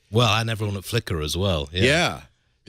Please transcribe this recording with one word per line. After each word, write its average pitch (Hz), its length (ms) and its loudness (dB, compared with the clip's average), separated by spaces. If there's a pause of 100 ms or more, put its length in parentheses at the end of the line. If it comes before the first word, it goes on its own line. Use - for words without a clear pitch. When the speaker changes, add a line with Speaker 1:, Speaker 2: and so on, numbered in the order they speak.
(120)
Speaker 1:
Well, 117 220 4
and 113 160 0
everyone 104 280 -4
at 92 60 -10
Flickr 87 400 -4
as 78 140 -4
well. 85 340 0
Yeah. 92 120 0
Speaker 2:
Yeah. 131 380 2 (480)